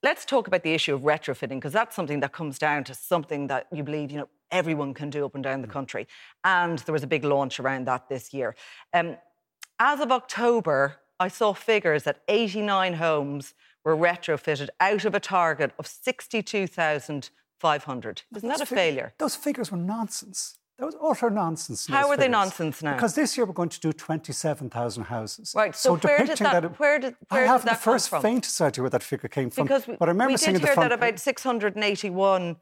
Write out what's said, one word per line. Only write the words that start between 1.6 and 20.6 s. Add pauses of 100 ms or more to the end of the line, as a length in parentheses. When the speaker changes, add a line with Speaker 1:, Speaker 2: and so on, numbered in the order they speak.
Speaker 1:
'cause
that's
something
that
comes
down
to
something
that
you
believe,
you
know, (220)
everyone
can
do
up
and
down
the
Speaker 2:
Mm.
Speaker 1:
country. (340)
And
there
was
a
big
launch
around
that
this
year. (360)
Um, (600)
as
of
October, (240)
I
saw
figures
that
eighty-nine
homes (300)
were
retrofitted (100)
out
of
a
target
of
sixty-two
thousand (300)
five
hundred. (120)
Isn't
that
Speaker 2:
Those
Speaker 1:
a
Speaker 2:
fig-,
Speaker 1:
failure?
Speaker 2:
those
figures
were
nonsense. (220)